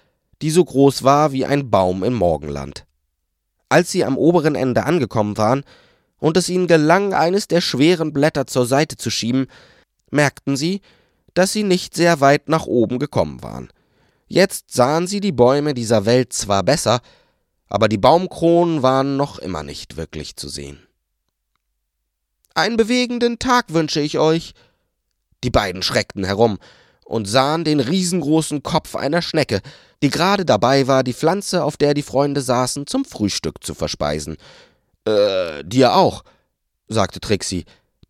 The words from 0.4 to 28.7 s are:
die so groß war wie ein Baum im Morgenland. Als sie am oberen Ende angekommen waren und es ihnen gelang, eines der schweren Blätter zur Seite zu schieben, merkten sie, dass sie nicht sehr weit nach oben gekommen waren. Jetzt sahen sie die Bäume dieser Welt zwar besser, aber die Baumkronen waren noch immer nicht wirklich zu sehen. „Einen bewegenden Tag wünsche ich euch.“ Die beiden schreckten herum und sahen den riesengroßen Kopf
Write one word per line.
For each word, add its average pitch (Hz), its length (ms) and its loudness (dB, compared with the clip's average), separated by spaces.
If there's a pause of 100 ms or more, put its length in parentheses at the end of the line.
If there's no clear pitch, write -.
die 156 100 -2
so 165 140 6
groß 135 380 2
war 143 280 4
wie 131 140 -2
ein 139 240 -2
Baum 95 340 2
im 120 100 0
Morgenland. 73 720 -4 (840)
Als 170 220 2
sie 139 120 0
am 127 140 -2
oberen 156 380 2
Ende 113 280 0
angekommen 107 540 -2
waren 120 260 2 (540)
und 156 180 0
es 175 140 0
ihnen 180 180 0
gelang, 170 460 4
eines 175 340 0
der 170 140 0
schweren 156 500 2
Blätter 139 360 0
zur 127 180 0
Seite 135 320 0
zu - 120 -6
schieben, 123 380 -2 (640)
merkten 139 460 -2
sie, 175 240 -4 (520)
dass 185 200 0
sie 214 100 -2
nicht 185 320 -2
sehr 170 240 2
weit 139 300 2
nach 156 160 0
oben 117 340 0
gekommen 80 440 -4
waren. 62 260 -12 (580)
Jetzt - 440 0
sahen 151 360 0
sie 202 140 -6
die 196 100 -2
Bäume 139 420 2
dieser 113 320 0
Welt 120 280 0
zwar 98 300 -2
besser, 120 380 0 (640)
aber 107 220 0
die 107 80 0
Baumkronen 170 840 2
waren 135 340 2
noch 143 220 -4
immer 80 240 -8
nicht - 340 -14
wirklich 78 380 -12
zu - 120 -12
sehen. 71 380 -14 (1700)
„Einen 226 240 0
bewegenden 240 640 0
Tag 247 340 0
wünsche 160 260 0
ich 151 180 -2
euch.“ 160 360 0 (880)
Die 123 60 0
beiden 98 340 -2
schreckten 107 400 -4
herum 98 340 2 (460)
und 113 220 -4
sahen 139 400 0
den 151 140 0
riesengroßen 156 840 -2
Kopf - 320 -4